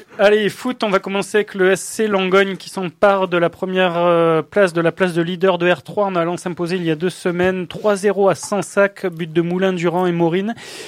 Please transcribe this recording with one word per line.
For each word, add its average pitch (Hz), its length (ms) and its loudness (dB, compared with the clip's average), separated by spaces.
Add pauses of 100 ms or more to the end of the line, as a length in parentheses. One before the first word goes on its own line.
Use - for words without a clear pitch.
(180)
Allez, 208 320 4
foot, - 320 -6
on 220 80 0
va 190 80 4
commencer 196 400 -2
avec 208 160 -2
le 190 160 4
S 185 100 2
C - 280 -4
Langogne 196 480 2
qui - 120 -18
s'empare 190 600 0
de 175 100 0
la 170 100 2
première, 185 480 0
euh, 170 460 4
place, 185 300 2
de 170 80 -2
la 165 120 2
place 180 220 -2
de 170 80 2
leader 175 360 0
de 175 120 2
R 175 140 0
trois 202 220 -2
en 190 100 -4
allant 170 200 0
s'imposer 175 400 -6
il 180 80 -4
y 160 60 0
a 156 60 0
deux 170 140 -4
semaines, 180 580 -2
trois 208 280 -2
zéro 196 320 2
à 170 60 4
Sansac, 196 720 -2
but 165 260 -8
de 165 80 2
Moulin, 185 320 0
Durand 175 340 0
et 175 60 0
Maureen. 175 420 0 (340)